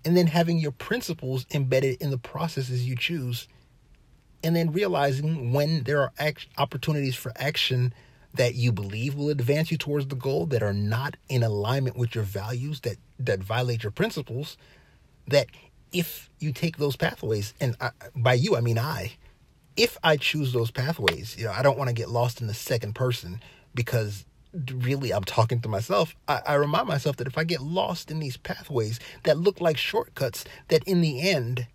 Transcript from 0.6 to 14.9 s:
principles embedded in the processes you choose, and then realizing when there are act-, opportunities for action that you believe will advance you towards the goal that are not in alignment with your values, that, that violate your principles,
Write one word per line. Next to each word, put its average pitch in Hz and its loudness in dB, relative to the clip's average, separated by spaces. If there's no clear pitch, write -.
principles 131 -4
embedded 131 2
in 147 -2
the 131 -2
processes 127 -4
you 127 -2
choose, 123 -4
and 165 2
then 165 2
realizing 147 2
when 147 2
there 143 2
are 131 2
act-, 151 -4
opportunities 139 0
for 120 -8
action 127 0
that 120 2
you 120 2
believe 107 -4
will 143 -2
advance 147 2
you 165 0
towards 143 -2
the 135 -6
goal 139 -2
that 120 2
are 101 2
not 113 -2
in 123 2
alignment 113 0
with 120 -2
your 110 0
values, 123 -6
that, 104 -6
that 113 0
violate 113 -2
your 104 -4
principles, 151 -4